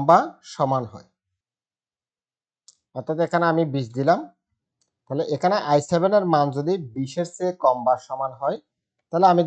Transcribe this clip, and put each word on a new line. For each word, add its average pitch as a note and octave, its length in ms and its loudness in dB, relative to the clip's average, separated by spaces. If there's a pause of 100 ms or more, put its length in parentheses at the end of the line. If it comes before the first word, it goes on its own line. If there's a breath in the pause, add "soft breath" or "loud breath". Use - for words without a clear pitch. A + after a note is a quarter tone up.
বা F3 100 8 (360)
সমান C3+ 380 -2
হয়, - 160 -20 (1900)
অর্থাৎ D#3 280 -6
এখানে E3+ 260 0
আমি E3 100 0 (120)
বিশ C3 120 -4 (120)
দিলাম, E3 220 2 (880)
তাহলে C#3 180 -4 (100)
এখানে F3+ 220 0 (160)
আই D3 80 4 (100)
সেভেন F3 280 2
এর F#3+ 60 2 (100)
মান C#3+ 120 4 (120)
যদি D#3 160 -2 (220)
বিশের C3+ 400 -6
চেয়ে F3+ 160 -4 (120)
কম B2+ 120 4 (100)
বা B2+ 80 4 (140)
সমান C3+ 320 -6
হয়, D#3 180 -4 (500)
তাহলে F3 240 2
আমি F3 140 4